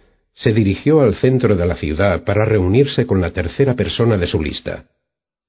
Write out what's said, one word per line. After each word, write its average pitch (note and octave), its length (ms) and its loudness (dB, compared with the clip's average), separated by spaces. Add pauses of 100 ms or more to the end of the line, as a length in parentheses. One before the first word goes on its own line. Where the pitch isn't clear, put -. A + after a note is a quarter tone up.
(340)
se - 180 0
dirigió A2 500 2
al A2 140 4
centro B2 400 2
de F2 100 0
la F2 100 -2
ciudad E2 480 -2
para G2+ 200 0
reunirse A2 600 2
con G2 140 0
la E2+ 100 -2
tercera G#2+ 440 -2
persona G#2+ 420 0
de F2 100 -2
su E2+ 160 -2
lista, D#2+ 440 -10 (640)